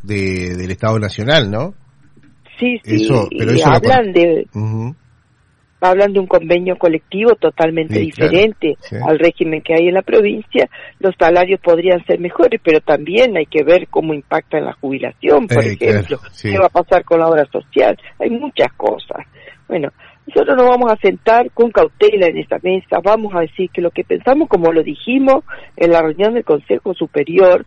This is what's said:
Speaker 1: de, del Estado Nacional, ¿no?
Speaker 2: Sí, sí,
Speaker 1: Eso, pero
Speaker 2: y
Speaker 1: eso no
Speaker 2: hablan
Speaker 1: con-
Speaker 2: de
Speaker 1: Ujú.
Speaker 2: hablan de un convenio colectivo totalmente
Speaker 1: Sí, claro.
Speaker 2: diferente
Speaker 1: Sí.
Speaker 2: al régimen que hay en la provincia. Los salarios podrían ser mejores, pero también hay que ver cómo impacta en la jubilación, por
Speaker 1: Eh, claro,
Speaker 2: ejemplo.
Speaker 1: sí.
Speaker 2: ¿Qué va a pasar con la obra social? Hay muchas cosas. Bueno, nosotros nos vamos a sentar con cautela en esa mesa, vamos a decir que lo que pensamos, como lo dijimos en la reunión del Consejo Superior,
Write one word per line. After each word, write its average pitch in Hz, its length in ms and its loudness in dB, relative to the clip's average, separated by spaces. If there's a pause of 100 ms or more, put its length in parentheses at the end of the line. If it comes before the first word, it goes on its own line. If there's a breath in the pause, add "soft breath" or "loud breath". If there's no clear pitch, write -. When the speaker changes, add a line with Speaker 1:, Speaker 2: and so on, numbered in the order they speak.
Speaker 1:
de, 92 540 -6
del 92 140 -8
Estado 110 280 -2
Nacional, 107 520 -2
¿no? 139 220 -8 (880)
Speaker 2:
Sí, 247 260 -4
sí, 107 120 -4
Speaker 1:
Eso, 107 340 0
pero - 220 -4
Speaker 2:
y - 40 2
Speaker 1:
eso - 140 2
no 160 60 4
Speaker 2:
hablan 240 280 2
Speaker 1:
con- 190 80 -6
Speaker 2:
de 170 420 2
Speaker 1:
Ujú. 110 400 -6 (880)
Speaker 2:
hablan 196 300 2
de 196 80 0
un 185 60 -4
convenio 180 500 0
colectivo 190 600 0
totalmente 160 580 -2
Speaker 1:
Sí, 160 160 -2
claro. 160 220 -2
Speaker 2:
diferente 185 480 0
Speaker 1:
Sí. - 220 -14
Speaker 2:
al 160 160 0
régimen 160 440 -2
que 165 100 -6
hay 170 160 2
en 180 60 -2
la 190 80 0
provincia. 214 640 0 (300 loud breath)
Los 190 200 -2
salarios 180 420 2
podrían 175 440 2
ser 175 160 -2
mejores, 226 420 0
pero 156 180 2
también 185 580 0
hay 151 80 -2
que 151 180 -2
ver 180 240 2
cómo 160 240 -4
impacta 156 460 -6
en 143 80 -6
la 123 80 -10
jubilación, 139 720 -2
por 120 180 0
Speaker 1:
Eh, 101 140 -6
claro, - 160 0
Speaker 2:
ejemplo. - 240 -4 (140)
Speaker 1:
sí. - 180 -10
Speaker 2:
¿Qué 196 80 -2
va 190 80 4
a - 20 4 (140)
pasar 175 220 2
con 165 160 2
la 165 80 2
obra 151 180 2
social? - 500 -2 (220 loud breath)
Hay 233 100 -2
muchas 233 480 -4
cosas. - 500 -6 (420 loud breath)
Bueno, 147 200 -6 (380 soft breath)
nosotros - 280 0
nos 247 140 4
vamos 247 240 2
a 214 40 0
sentar 220 560 0
con 233 180 0
cautela 202 560 2
en 156 100 -2
esa 160 260 -6
mesa, 185 400 -2
vamos 208 320 0
a 170 60 -2
decir 175 300 -6
que - 100 -8
lo 170 100 -2
que - 140 -6
pensamos, 277 460 0
como 165 220 2
lo 160 100 2
dijimos 269 640 0 (340 loud breath)
en 170 140 2
la 165 100 4
reunión 180 320 -2
del 240 100 -4
Consejo - 480 -2
Superior, 170 760 2